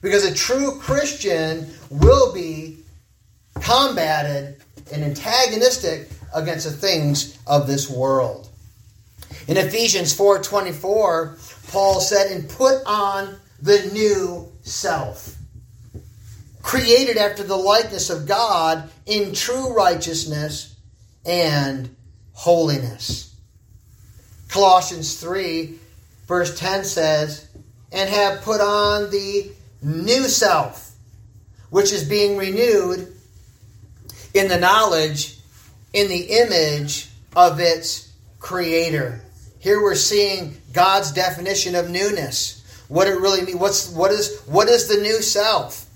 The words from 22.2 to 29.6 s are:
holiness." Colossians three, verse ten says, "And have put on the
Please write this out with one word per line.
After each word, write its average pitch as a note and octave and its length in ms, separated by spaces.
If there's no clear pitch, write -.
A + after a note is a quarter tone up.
holiness." D3 1040
Colossians F3+ 720
three, E3 600
verse F3+ 300
ten F#3+ 260
says, D#3 640
"And G3 180
have G3 320
put G#3 200
on G#3 500
the G3 400